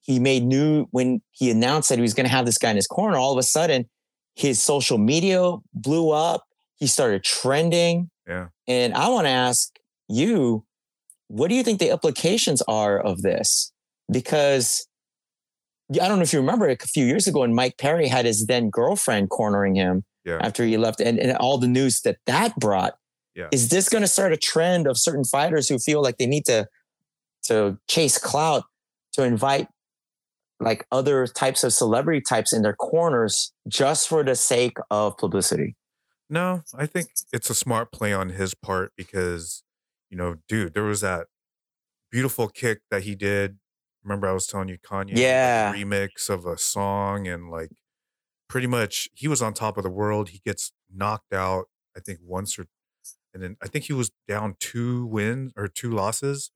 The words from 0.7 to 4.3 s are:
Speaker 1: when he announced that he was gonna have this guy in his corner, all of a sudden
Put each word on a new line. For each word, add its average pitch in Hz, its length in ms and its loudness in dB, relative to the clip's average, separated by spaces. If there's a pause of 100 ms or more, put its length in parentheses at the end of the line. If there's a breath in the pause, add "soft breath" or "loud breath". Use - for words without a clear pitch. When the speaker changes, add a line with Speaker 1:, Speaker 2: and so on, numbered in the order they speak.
Speaker 1:
when 127 300 0 (100)
he 127 200 0
announced 123 380 2
that 131 80 2
he 117 40 2
was 113 120 2
gonna 131 160 2
have 127 160 2
this 117 120 2
guy 117 120 2
in 107 60 0
his 98 120 0
corner, 190 300 0
all 131 160 2
of 127 40 2
a 127 60 2
sudden 151 460 0 (460)